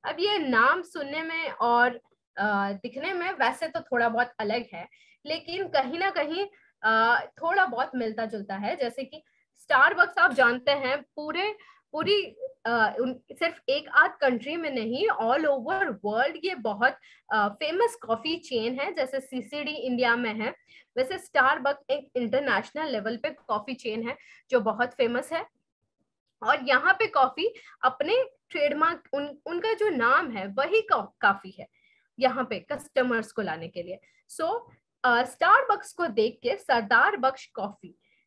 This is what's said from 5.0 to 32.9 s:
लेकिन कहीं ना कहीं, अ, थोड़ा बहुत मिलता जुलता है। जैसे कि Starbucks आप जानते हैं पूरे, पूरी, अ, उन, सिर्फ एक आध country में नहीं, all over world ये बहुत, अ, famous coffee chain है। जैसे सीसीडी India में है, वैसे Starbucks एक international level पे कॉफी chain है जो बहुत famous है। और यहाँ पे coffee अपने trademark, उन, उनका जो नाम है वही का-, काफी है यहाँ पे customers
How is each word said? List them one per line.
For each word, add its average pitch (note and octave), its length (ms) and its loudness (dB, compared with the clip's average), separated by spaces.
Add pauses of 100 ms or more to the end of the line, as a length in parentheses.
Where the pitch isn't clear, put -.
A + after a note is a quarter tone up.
लेकिन E4+ 420 -6
कहीं C4+ 300 0
ना F#4+ 120 0
कहीं, E4+ 360 -4 (360)
अ, A3+ 440 4
थोड़ा F#4 400 0
बहुत B3+ 280 -4
मिलता A3+ 300 -4
जुलता G3+ 320 -8
है। G#3 200 -4
जैसे C4 280 -6
कि D#4 180 -18 (400)
Starbucks E4 560 4
आप E4+ 140 6
जानते B3 380 4
हैं C#4 320 0
पूरे, F4 540 -6 (360)
पूरी, F4+ 440 0 (300)
अ, A3+ 340 2
उन, B3+ 200 -2 (120)
सिर्फ E4 360 -4
एक D4 200 -2
आध F4 320 4
country C4 360 0
में D#4+ 140 -4
नहीं, B3+ 380 -2
all C4 360 0
over D4 440 0
world A#3+ 560 -2
ये F#4 100 -2
बहुत, A3+ 420 -2 (360)
अ, G#3 160 2
famous E4 460 -2
coffee D4+ 420 -4
chain B3+ 440 -4
है। E4+ 140 -4
जैसे C4+ 260 -4
सीसीडी C#4+ 520 -8
India B3 440 0
में A#3 180 -4
है, A3 200 -6 (420)
वैसे C4 220 -2
Starbucks C#4+ 720 0
एक C#4+ 260 -4
international B3+ 720 -2
level A3+ 280 -4
पे C#4+ 140 -4
कॉफी - 440 -6
chain A3+ 340 -6
है C#4 80 -8 (340)
जो B3+ 100 4
बहुत A3 320 -2
famous A#3+ 400 -2
है। E4+ 140 -4 (960)
और B3+ 160 2 (100)
यहाँ C#4 240 4
पे G#4+ 140 2
coffee D#4 480 2 (280)
अपने E4 420 0 (260)
trademark, D4+ 640 0
उन, C#4+ 340 -6
उनका F4 260 -2
जो G#4+ 160 0
नाम C4+ 420 2
है G3 160 -6
वही C#4+ 340 0
का-, C4 400 -2
काफी G3 300 2
है - 160 -18 (520)
यहाँ B3+ 260 2
पे G3+ 140 -6
customers A#3 760 -2